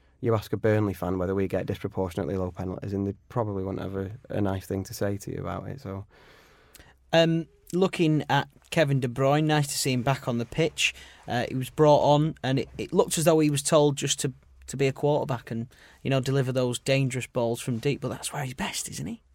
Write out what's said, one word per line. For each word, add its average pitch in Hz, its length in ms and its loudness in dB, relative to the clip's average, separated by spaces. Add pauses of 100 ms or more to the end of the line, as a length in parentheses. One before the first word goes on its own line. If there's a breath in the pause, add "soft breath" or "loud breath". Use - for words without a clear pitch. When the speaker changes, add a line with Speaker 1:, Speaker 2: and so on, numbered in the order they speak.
(200)
Speaker 1:
you 113 160 2
ask - 160 -4
a 110 40 -2
Burnley 107 380 2
fan 92 240 -2
whether 92 160 0
we 98 140 0
get 92 180 -4
disproportionately 95 680 -4
low 90 160 -4
penalties, 92 400 -6
and 98 160 -2
they 95 60 -4 (140)
probably 104 360 -4
won't 95 160 -6
have 95 160 -8
a, 98 160 -6 (160)
a 101 120 -4
nice 98 260 -2
thing 98 180 -4
to - 100 -14
say 101 220 -4
to - 160 -10
you 85 80 -8
about 95 260 -8
it. 95 140 -12
So, 98 240 -10 (1080 soft breath)
Speaker 2:
Um, 165 340 4 (260)
looking 170 560 2
at 131 200 2 (220)
Kevin 139 300 2
De 127 80 0
Bruyne, 135 360 2
nice 151 240 2
to - 100 -6
see 135 140 0
him 123 100 0
back 135 260 -2
on 120 100 0
the 117 80 -2
pitch. - 480 0 (340 loud breath)
Uh, 120 200 -2
he - 60 -8
was 127 160 -4
brought 147 320 6
on, 147 400 4
and 131 160 0
it, - 100 -4 (100)
it 110 140 -6
looked 180 260 2
as 156 60 2
though 160 140 6
he 151 120 4
was 143 120 0
told 147 340 4
just - 240 -2
to, 131 120 -2 (340)
to - 100 -10
be 139 100 2
a 131 60 2
quarterback 139 580 -2
and, 113 180 -6 (340 soft breath)
you 131 80 -2
know, 135 100 2
deliver 131 320 0
those 123 260 0
dangerous 131 480 0
balls 117 340 -2
from 120 180 -4
deep. 143 220 -2
But 127 80 -4
that's - 240 -8
where 147 120 -6
he's 127 100 -8
best, - 340 -6
isn't 151 180 -8
he? 226 140 -10 (140)